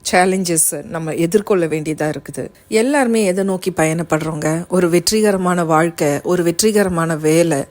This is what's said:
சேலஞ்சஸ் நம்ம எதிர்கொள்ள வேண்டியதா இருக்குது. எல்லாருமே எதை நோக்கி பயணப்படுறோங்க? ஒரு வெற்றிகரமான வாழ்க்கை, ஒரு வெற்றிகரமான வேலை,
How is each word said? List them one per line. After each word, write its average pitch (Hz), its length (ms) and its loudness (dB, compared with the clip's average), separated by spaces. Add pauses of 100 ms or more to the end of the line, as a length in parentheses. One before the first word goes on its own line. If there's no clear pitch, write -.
(120)
சேலஞ்சஸ் 180 720 0
நம்ம 160 300 -6
எதிர்கொள்ள 175 540 2
வேண்டியதா 156 460 -4
இருக்குது. - 360 -10 (180)
எல்லாருமே 233 580 2
எதை 185 180 0
நோக்கி 190 280 -2
பயணப்படுறோங்க? 160 960 -2
ஒரு 180 220 2
வெற்றிகரமான 180 720 2
வாழ்க்கை, 160 600 0
ஒரு 180 200 0
வெற்றிகரமான 170 720 0
வேலை, 156 560 2